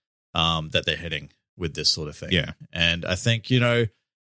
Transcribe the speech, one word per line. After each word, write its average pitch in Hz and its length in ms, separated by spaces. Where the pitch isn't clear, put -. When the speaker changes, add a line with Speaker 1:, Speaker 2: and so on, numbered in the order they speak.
Speaker 1:
um, 82 380
that 82 120
they're 80 100
heading 78 360
with 78 160
this 76 160
sort 76 180
of 73 80
thing. 78 180
Speaker 2:
Yeah. 71 180
Speaker 1:
And 85 320
I 90 120
think, 113 340
you 127 100
know, 120 280